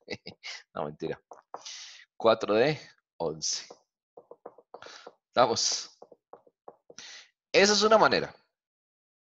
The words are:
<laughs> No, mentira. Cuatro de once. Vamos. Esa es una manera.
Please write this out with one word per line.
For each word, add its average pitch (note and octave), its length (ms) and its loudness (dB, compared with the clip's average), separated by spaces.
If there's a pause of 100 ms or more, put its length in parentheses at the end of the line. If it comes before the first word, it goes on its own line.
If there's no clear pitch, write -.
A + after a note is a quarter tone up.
<laughs> - 320 -16 (360)
No, D#2 100 -6
mentira. D2+ 360 -8 (960)
Cuatro A2+ 380 2
de C3+ 240 4 (380)
once. D#2+ 500 -6 (1700)
Vamos. - 640 0 (1500)
Esa G3 220 6
es G3+ 100 2
una A3 160 6
manera. A#2 340 2 (960)